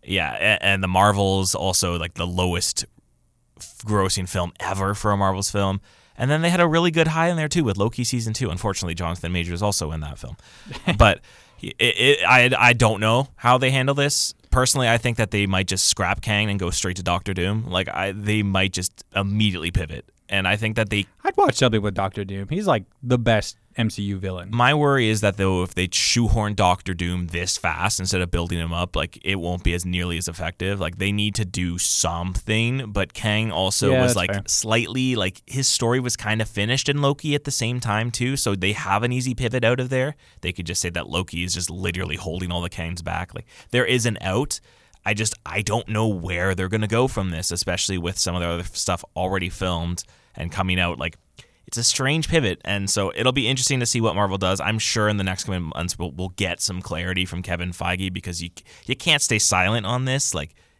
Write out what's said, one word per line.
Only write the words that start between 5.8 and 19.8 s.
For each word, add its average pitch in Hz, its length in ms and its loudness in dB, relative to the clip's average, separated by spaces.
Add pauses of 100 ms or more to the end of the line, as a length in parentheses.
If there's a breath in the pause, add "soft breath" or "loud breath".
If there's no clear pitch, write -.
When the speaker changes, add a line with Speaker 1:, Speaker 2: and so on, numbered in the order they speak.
Speaker 1:
And 123 120 0
then 156 140 2
they 170 80 2
had 180 100 2
a 170 60 6
really 170 240 4
good 160 160 4
high 160 220 2
in 175 80 0
there, 156 120 -2
too, 170 140 2
with 104 140 2
Loki 110 260 0
season 113 300 -2
two. 104 180 -2
Unfortunately, 92 440 -4
Jonathan 85 360 -4
Majors 87 240 -2
is 87 80 -4
also 95 300 0
in 78 80 -6
that 73 180 -10
film. - 180 -14 (300 loud breath)
Speaker 2:
<laughs> - 320 -2
Speaker 1:
But 107 220 8 (360 soft breath)
he-, 98 220 -12
it, 123 400 4
it, - 0 - (100)
I, 127 300 8
I 120 140 8
don't 110 260 4
know 113 380 4
how 123 220 4
they 127 120 2
handle 135 240 2
this. 143 400 0 (160)
Personally, 127 380 4
I 117 100 6
think 113 200 0
that 107 120 0
they 101 160 2
might 95 220 0
just 95 180 0
scrap 95 360 0
Kang 107 280 0
and 101 80 -2
go 90 120 -2
straight 90 260 -4
to 90 80 -8
Doctor 90 300 -2
Doom. 101 360 -2
Like, 92 180 0
I, 98 220 -4
they 104 320 0
might 95 300 2
just - 320 -6 (100)
immediately 98 560 2
pivot. 78 400 -4 (200)